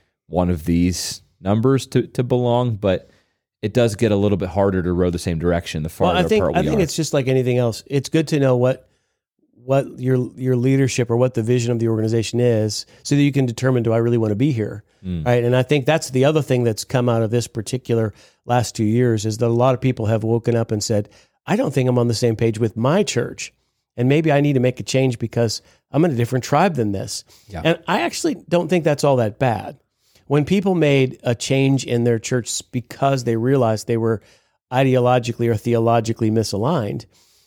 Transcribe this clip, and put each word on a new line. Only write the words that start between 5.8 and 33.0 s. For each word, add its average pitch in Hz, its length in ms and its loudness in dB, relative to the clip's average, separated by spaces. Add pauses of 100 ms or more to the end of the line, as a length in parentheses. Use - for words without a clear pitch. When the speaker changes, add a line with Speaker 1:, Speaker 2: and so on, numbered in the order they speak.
Speaker 1:
the 78 60 -6 (100)
Speaker 2:
Well, 175 140 2
Speaker 1:
farther 180 140 0
Speaker 2:
I - 20 -4
think, 214 140 2
Speaker 1:
apart 175 120 0
we - 60 0
Speaker 2:
I - 20 -2
think 151 180 0
Speaker 1:
are. - 20 2
Speaker 2:
it's 156 140 -4
just 160 160 -4
like 135 160 0
anything 127 300 2
else. 120 280 -2
It's 139 220 -4
good 156 200 0
to 156 120 0
know 131 160 4
what 127 320 0 (760)
what 131 340 -2
your, 127 380 0
your 127 200 0
leadership 131 540 2
or 117 60 2
what 127 180 2
the 113 80 0
vision 120 300 0
of 117 60 0
the 113 100 0
organization 113 520 0
is 110 460 0 (160)
so - 120 -2
that 143 80 4
you 143 100 2
can 135 140 0
determine, 123 360 0
"Do 113 100 0
I 113 60 2
really 120 200 2
wanna 110 160 0
be 135 180 0
here?" 104 300 -4 (220)
Speaker 1:
Mm. 87 200 -6
Speaker 2:
Right? 123 200 2
And 120 100 2
I 127 80 2
think 135 240 0
that's 156 240 0
the 131 140 2
other 156 180 2
thing 123 220 0
that's 110 200 -2
come 123 240 0
out 113 140 2
of 110 80 -2
this 117 160 0
particular 113 680 -4 (320)
last 120 300 -2
two 113 100 -2
years 113 400 2
is 110 140 -4
that 120 80 0
a - 20 2
lot 123 260 2
of 120 60 -8
people 120 260 -2
have 110 180 0
woken 117 320 0
up 113 160 -2
and 107 100 -2
said, 104 260 -2 (380)
"I 175 100 0
don't 220 160 0
think 127 160 0
I'm 123 100 2
on 120 100 2
the 117 60 0
same 113 220 0
page 113 220 0
with 110 180 -2
my 139 260 0
church. - 500 -6 (420)
And 123 140 0
maybe 156 240 2
I 143 80 4
need 147 140 2
to 131 60 4
make 123 200 0
a 107 40 -8
change 131 340 0
because 117 420 -2 (300)
I'm 151 140 2
in 175 80 2
a 123 40 -2
different 120 280 -2
tribe 165 320 2
than 110 160 -2
this." 101 320 -8 (240)
Speaker 1:
Yeah. 160 160 -10
Speaker 2:
And 165 220 0
I 208 160 0
actually 330 340 -4 (120)
don't 170 200 0
think 170 160 0
that's 151 200 0
all 139 120 4
that 107 220 -2
bad. 117 400 -4 (480)
When 147 180 2
people 190 300 0
made 139 480 2
a 123 120 0
change 135 500 0
in 120 200 -2
their 117 140 2
church 120 300 -4
s-, - 140 -8
because 131 600 -4